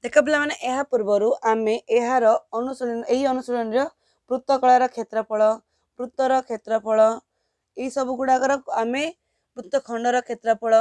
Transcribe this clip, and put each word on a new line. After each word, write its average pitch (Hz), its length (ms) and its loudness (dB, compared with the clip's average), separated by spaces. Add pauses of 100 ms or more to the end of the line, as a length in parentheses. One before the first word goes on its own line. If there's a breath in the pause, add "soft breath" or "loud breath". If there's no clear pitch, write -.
ଦେଖ 240 160 -8
ପିଲାମାନେ, 294 420 0
ଏହା 254 200 -2
ପୂର୍ବରୁ 208 460 0 (140)
ଆମେ 226 320 2 (140)
ଏହାର 240 360 2 (280)
ଅନୁଶୀଳନ, 240 560 -6
ଏଇ 262 160 0
ଅନୁଶୀଳନୀର 247 580 -2 (480)
ପୃତ୍ତକଳାର 254 580 2
କ୍ଷେତ୍ରଫଳ, 220 540 -4 (560)
ପୃତ୍ତର 262 420 -2
କ୍ଷେତ୍ରଫଳ, 220 600 -2 (760)
ଏଇ 247 140 -6
ସବୁ 262 260 -4
ଗୁଡ଼ାକର 262 360 0 (200)
ଆମେ 233 320 -2 (520)
ପୃତ୍ତଖଣ୍ଡର 233 640 -2
କ୍ଷେତ୍ରଫଳ 226 600 -2